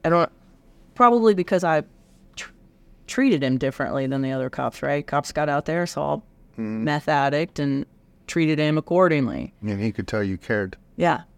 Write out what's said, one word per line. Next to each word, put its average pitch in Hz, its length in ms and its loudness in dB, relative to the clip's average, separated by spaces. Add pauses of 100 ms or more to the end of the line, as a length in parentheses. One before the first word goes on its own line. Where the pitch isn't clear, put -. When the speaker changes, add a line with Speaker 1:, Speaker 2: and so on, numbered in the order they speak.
Speaker 1:
I 165 40 0
don't, 170 220 2 (640)
probably 240 400 6
because 180 300 0
I 160 180 2 (540)
tr-, - 140 -14 (560)
treated 240 360 2
him 131 160 2
differently 135 480 -2
than 135 160 -2
the 135 100 -2
other 131 180 -4
cops, 127 320 -6
right? 143 240 -2
Cops - 260 -4
got 151 160 -2
out 143 180 -2
there, 170 200 -2
saw 147 280 -4
a 214 80 -8 (320)
Speaker 2:
Mm-hmm. 110 300 -4
Speaker 1:
meth 151 240 -2
addict 143 500 0
and 139 260 -2 (440)
treated 156 320 2
him 151 180 2
accordingly. 151 840 2
Speaker 2:
And 101 200 -4
he 110 100 0
could 101 160 -6
tell 107 160 -2
you 95 160 -2
cared. 104 380 -4 (180)
Speaker 1:
Yeah. 165 280 0 (160)